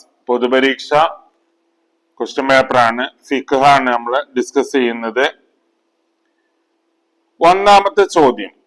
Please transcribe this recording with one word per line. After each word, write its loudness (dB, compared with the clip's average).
പൊതുപരീക്ഷ -2
ക്വസ്റ്റ്യൻ -8
പേപ്പറാണ്, 0
ഫിഖ് -4
ആണ് 0
നമ്മൾ -4
ഡിസ്കസ് -4
ചെയ്യുന്നത്. -2
ഒന്നാമത്തെ 4
ചോദ്യം, 0